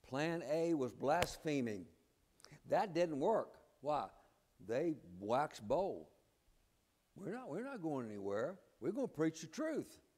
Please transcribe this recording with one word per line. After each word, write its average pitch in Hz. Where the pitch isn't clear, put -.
Plan 160
A 165
was 131
blaspheming. 127
That 175
didn't 160
work. 170
Why? 135
They 143
waxed 120
bold. 131
"We're 196
not, 247
we're 175
not 262
going 139
anywhere. 107
We're 156
gonna 247
preach 160
the 160
truth." 294